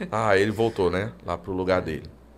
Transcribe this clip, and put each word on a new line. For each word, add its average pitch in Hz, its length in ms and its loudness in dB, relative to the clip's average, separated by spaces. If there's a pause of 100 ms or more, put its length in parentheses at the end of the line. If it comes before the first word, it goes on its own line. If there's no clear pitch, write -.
(100)
Ah, 107 260 2
ele 104 140 4
voltou, 113 400 2
né? 98 220 -4 (120)
Lá 87 140 -4
pro 95 160 -8
lugar 92 260 2
dele. 78 240 -6 (340)